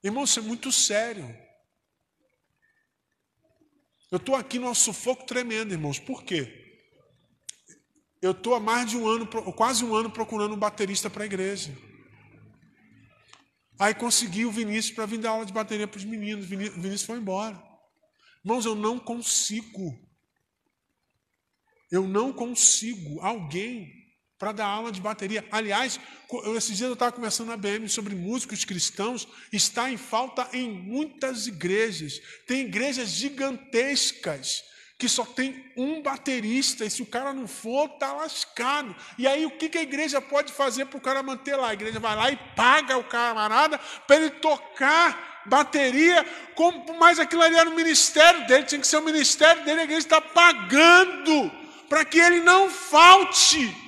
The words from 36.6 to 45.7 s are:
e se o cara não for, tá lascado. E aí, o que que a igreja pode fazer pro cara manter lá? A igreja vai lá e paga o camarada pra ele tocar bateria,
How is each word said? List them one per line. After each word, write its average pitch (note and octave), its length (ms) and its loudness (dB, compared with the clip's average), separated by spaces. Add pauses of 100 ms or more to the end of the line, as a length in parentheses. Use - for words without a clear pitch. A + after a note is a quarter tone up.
e G#3+ 60 -6
se - 140 -8
o - 20 -8
cara C4+ 260 -8
não C4+ 160 -10
for, C4+ 400 -4 (120)
tá C#4 140 -4
lascado. C#4+ 840 -6 (200)
E B3+ 120 -2
aí, D4+ 180 2
o D4+ 60 -6
que D#4+ 180 -8
que E4+ 80 -6
a D#4+ 60 -2
igreja C#4 360 -4
pode C#4+ 320 -2
fazer C4+ 360 -4
pro C4+ 120 -16
cara C4+ 220 -4
manter C4+ 340 -8
lá? B3+ 140 -2
A G#3+ 40 -4
igreja G#3+ 260 -8
vai G#3+ 160 -2
lá A#3 160 0
e C4+ 60 -6 (180)
paga C4 420 4
o A#3+ 60 -4
camarada A#3 760 0
pra - 380 2
ele D#4 160 2
tocar D4+ 1120 0
bateria, C#4+ 800 4 (320)